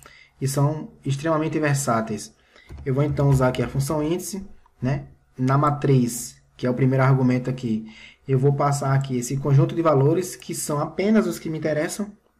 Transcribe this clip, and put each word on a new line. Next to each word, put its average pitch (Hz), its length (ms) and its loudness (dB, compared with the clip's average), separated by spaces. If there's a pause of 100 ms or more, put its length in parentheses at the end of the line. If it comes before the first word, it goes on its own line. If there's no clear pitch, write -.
(400)
e 135 60 -2
são 147 460 -2 (120)
extremamente 156 540 -2
versáteis. 117 760 -2 (500)
Eu 131 100 -2
vou 139 80 2
então 143 280 2
usar 127 180 4
aqui 127 140 -2
a 117 60 -2
função 151 340 -2
índice, 185 440 -4 (340)
né, 135 280 -4 (280)
na 131 220 2
matriz, 139 840 0 (160)
que 127 100 -6
é 123 40 2
o 120 40 -2
primeiro 131 280 2
argumento 127 480 2
aqui, 110 420 -4 (360)
eu 135 100 2
vou 139 140 4
passar 139 420 0
aqui 135 220 -2
esse 123 220 -4
conjunto 147 360 4
de 165 80 -2
valores, 156 540 2
que - 180 -10
são 151 240 -4
apenas 196 480 2
os 170 120 -4
que 170 120 -8
me 156 80 -6
interessam, 156 540 -4 (280)